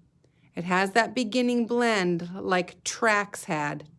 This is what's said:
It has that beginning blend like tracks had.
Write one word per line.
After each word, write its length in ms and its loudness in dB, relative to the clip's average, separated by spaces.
It 80 -8
has 280 2
that 240 2
beginning 500 2
blend 680 0
like 480 -2
tracks 640 0
had. 400 -4